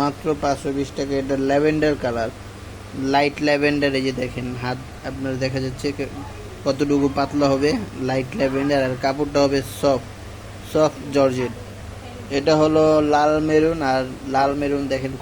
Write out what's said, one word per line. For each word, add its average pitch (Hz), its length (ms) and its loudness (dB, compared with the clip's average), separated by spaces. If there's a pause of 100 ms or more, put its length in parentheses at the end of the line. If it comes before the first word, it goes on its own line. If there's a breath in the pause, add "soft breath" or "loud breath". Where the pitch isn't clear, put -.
মাত্র 143 220 -4 (180)
পাঁচশো 143 340 -2
বিশ 135 200 -4
টাকা। 139 240 -4
এটা 135 140 -2 (140)
ল্যাভেন্ডার 151 440 4 (100)
কালার, 117 260 -2 (840)
লাইট 143 220 2 (120)
ল্যাভেন্ডার। 143 520 2
এই 131 80 -2
যে 131 140 -2
দেখেন, 123 260 -6 (160)
হাত 127 160 -4 (300)
আপনার 135 240 -6 (100)
দেখা 135 220 -2
যাচ্ছে 131 220 -6 (100)
কে-, 135 160 -6 (520)
কতটুকু 143 420 2 (100)
পাতলা 143 360 2
হবে, 139 180 2 (380)
লাইট 131 200 -2 (100)
ল্যাভেন্ডার। 139 480 2
আর 127 60 -2 (100)
কাপড়টা 143 420 0
হবে 139 140 2 (220)
সফট, 135 280 2 (640)
সফট 156 280 2 (140)
জর্জেট। 127 380 2 (840)
এটা 151 240 4
হলো 156 220 6 (300)
লাল 151 200 4 (160)
মেরুন, 160 300 4 (120)
আর 131 120 2 (320)
লাল 139 240 4
মেরুন 143 240 0 (100)
দেখেন 135 280 -4